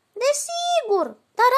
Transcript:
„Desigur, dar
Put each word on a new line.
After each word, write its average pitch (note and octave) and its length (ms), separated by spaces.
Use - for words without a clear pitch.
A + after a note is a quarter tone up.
„Desigur, D5 920
dar B4 240